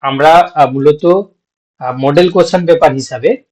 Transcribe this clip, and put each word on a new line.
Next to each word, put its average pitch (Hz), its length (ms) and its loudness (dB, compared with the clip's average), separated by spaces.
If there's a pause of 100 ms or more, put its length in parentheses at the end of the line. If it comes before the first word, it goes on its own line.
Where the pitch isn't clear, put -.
আমরা, 139 320 2
আহ, 156 380 2
মূলত, 143 340 0
আহ, 175 920 -6
মডেল 143 300 2
কোশ্চেন 175 360 0
পেপার 165 280 2
হিসাবে 135 580 -6